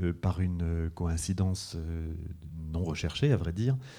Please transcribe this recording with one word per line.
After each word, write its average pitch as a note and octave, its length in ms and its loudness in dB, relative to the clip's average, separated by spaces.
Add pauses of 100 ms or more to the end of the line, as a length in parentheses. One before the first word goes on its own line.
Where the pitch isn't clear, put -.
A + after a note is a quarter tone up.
euh, F2 100 4
par F2 300 0
une, F2+ 220 2
euh, E2 260 2
coïncidence, F2 880 0
euh, E2 360 -4 (600)
non E2 100 2
recherchée, E2+ 480 2
à A2+ 60 6
vrai D#2+ 160 0
dire, B2 240 2 (220)